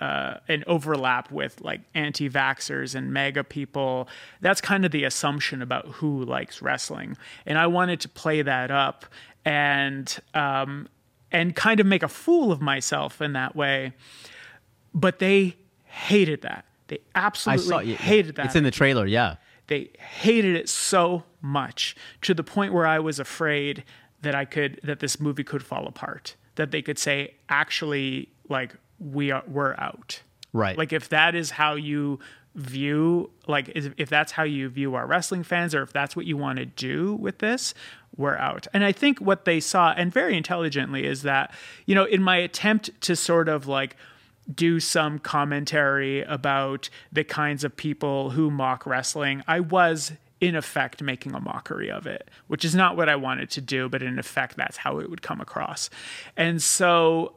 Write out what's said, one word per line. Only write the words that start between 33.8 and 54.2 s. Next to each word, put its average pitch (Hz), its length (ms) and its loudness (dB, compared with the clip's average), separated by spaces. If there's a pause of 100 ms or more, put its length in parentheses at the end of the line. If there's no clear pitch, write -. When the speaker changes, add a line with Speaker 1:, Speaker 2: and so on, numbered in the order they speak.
Speaker 1:
if 147 100 -4
that's 151 240 2
how 165 100 0
you 139 280 -2
view 135 240 -2
our 123 120 -2
wrestling 175 360 0
fans, 175 320 -2
or 139 80 2
if 135 100 -10
that's 143 240 -2
what 170 80 -6
you 156 140 -2
wanna 135 260 -4
do 143 500 -4
with 202 240 -6
this, 233 360 -2 (420)
we're 139 200 0
out. - 360 -4
And 196 120 4
I 202 80 4
think 285 280 2
what 196 240 2
they 165 160 2
saw, 170 320 4
and 175 180 0
very 180 240 2
intelligently, 143 680 -2
is 139 180 -4
that, 139 300 0 (320)
you 196 100 4
know, 196 100 8
in 190 180 2
my 185 160 4
attempt 208 520 2 (120)
to 180 120 2
sort 165 360 4
of, 139 180 -2
like, 135 280 -2 (560)
do 170 280 4
some 151 380 0
commentary 143 1040 0
about 139 640 -2 (240)
the 156 100 2
kinds 147 420 -2
of 143 120 -4
people 139 540 -2
who 151 200 2
mock 131 360 -2
wrestling, 139 600 -2
I 165 140 2
was, 165 520 2 (280)
in 180 160 2
effect, 143 460 -4
making 135 320 -6
a 131 60 -6
mockery - 500 -8
of 50 160 -10
it, - 240 -10 (160)
which - 180 -4
is 160 100 2
not 180 220 4
what 160 140 4
I 147 60 4
wanted 131 340 -4
to - 100 -8
do, 131 300 -4
but 131 120 -2
in 127 160 -4
effect, 131 380 -4